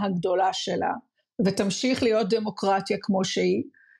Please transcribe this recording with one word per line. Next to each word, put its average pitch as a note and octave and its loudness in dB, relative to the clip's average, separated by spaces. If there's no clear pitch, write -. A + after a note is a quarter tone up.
הגדולה F#3 0
שלה, F3+ -2
ותמשיך G3+ 0
להיות A3 2
דמוקרטיה G3+ 0
כמו F#3+ 0
שהיא, F#3+ 0